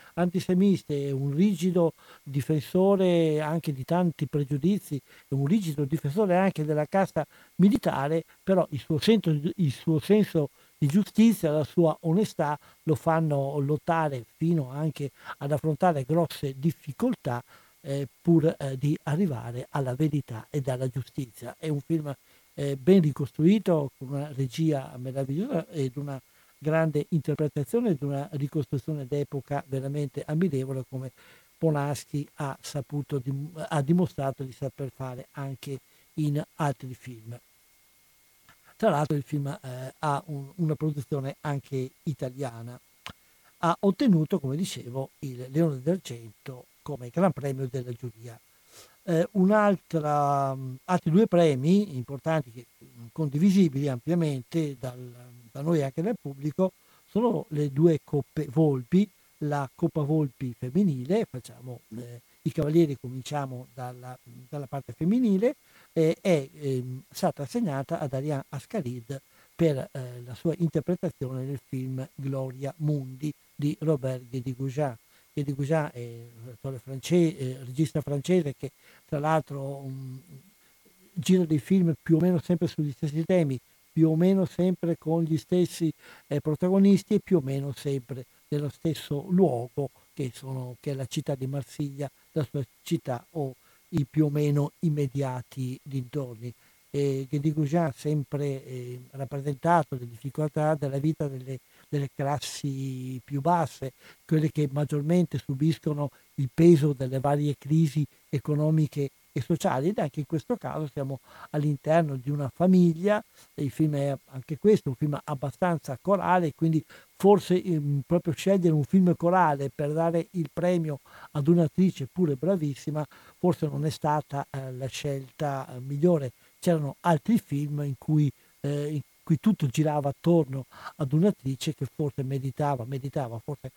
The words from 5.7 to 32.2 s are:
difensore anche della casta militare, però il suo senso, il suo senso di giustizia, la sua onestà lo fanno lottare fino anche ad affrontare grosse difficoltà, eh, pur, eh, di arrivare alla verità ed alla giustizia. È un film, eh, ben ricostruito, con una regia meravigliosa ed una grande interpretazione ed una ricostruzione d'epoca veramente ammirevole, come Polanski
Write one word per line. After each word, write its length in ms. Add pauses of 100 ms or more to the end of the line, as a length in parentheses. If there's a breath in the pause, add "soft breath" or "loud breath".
difensore 520
anche 280
della 220
casta 400 (300 soft breath)
militare, 680 (180 soft breath)
però 280
il 80
suo 200
senso, 320 (260)
il 160
suo 260
senso 520 (320 soft breath)
di 40
giustizia, 640
la 140
sua 360
onestà 580 (260 soft breath)
lo 100
fanno 640
lottare 640 (140)
fino 320
anche 400 (260 loud breath)
ad 160
affrontare 520
grosse 520
difficoltà, 880 (380 soft breath)
eh, 260 (140)
pur, 360
eh, 200
di 240
arrivare 720
alla 220
verità 540
ed 200
alla 200
giustizia. 720
È 100
un 120
film, 340 (400 soft breath)
eh, 220
ben 260
ricostruito, 960
con 100
una 260
regia 640
meravigliosa 720
ed 300
una 200 (380 soft breath)
grande 540
interpretazione 800
ed 120
una 300
ricostruzione 720
d'epoca 600
veramente 600
ammirevole, 600
come 240 (460 soft breath)
Polanski 680 (100)